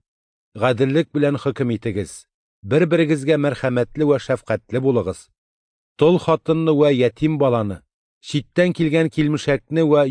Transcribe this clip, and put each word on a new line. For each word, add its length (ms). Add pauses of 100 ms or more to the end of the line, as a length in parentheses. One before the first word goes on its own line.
(540)
"Гаделлек 600
белән 240
хөкем 320
итегез, 540 (360)
бер-берегезгә 800
мәрхәмәтле 640
вә 160
шәфкатьле 640
булыгыз. 460 (680)
Тол 240
хатынны 560
вә 160
ятим 480
баланы, 420 (380)
читтән 560
килгән 340
килмешәкне 800
вә 240